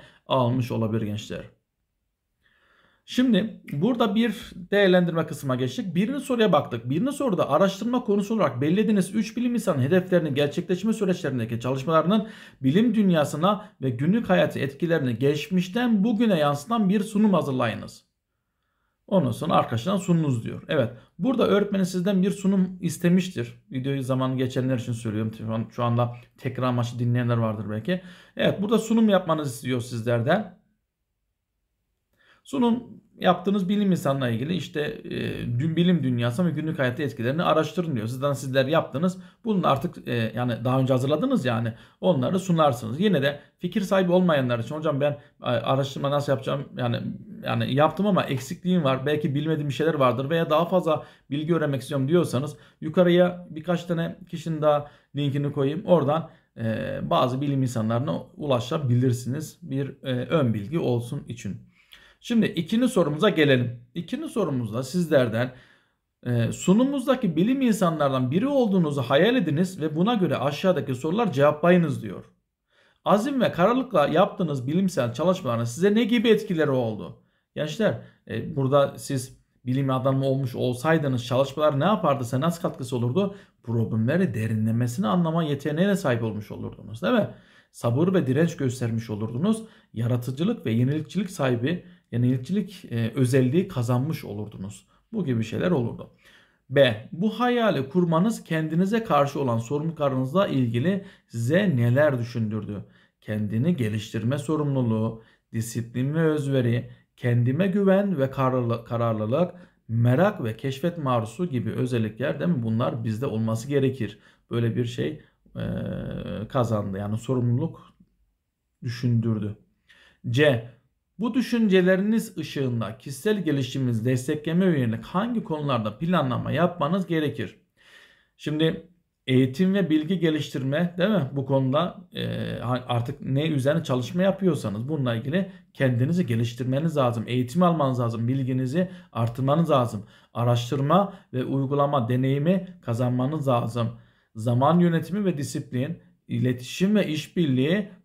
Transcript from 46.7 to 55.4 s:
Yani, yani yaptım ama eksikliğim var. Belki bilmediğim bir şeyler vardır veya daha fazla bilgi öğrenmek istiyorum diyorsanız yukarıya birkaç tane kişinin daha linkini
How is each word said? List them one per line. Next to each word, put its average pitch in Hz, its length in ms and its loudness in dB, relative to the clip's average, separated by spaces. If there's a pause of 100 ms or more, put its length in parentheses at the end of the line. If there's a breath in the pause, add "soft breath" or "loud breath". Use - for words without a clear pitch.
Yani, 120 200 -2 (460)
yani 117 300 -2
yaptım 156 340 2
ama 170 160 2
eksikliğim 175 600 -2
var. 131 220 0
Belki 147 300 0
bilmediğim 147 340 -2
bir 131 40 -2
şeyler 156 200 0
vardır 131 360 2
veya 165 200 0
daha 156 160 4
fazla 165 380 0 (260 loud breath)
bilgi 156 260 0
öğrenmek 143 260 0
istiyorum 135 260 -2
diyorsanız 151 500 2 (240 soft breath)
yukarıya 175 680 4
birkaç 165 340 -4
tane 170 360 -4 (100)
kişinin 160 320 -6
daha 147 260 4 (280 loud breath)
linkini 143 360 -2